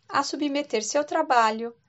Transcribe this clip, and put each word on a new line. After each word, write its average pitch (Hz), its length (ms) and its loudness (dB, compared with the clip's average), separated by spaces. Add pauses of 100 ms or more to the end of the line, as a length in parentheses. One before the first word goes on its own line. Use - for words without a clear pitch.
a 269 140 0
submeter 277 600 -4
seu 196 200 -2
trabalho 233 720 2 (120)